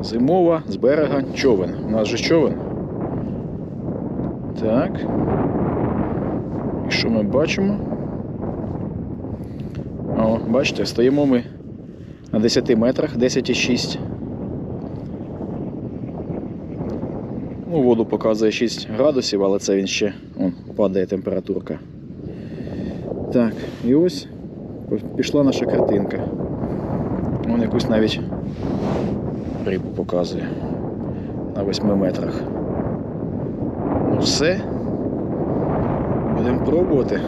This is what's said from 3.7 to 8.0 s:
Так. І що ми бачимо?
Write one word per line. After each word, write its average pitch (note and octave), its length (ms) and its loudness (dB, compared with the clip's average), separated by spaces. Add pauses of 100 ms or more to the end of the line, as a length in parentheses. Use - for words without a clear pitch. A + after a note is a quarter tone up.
Так. A#2+ 300 2 (2000)
І - 40 -2
що - 180 2
ми A2 140 4
бачимо? E3 540 2 (2500)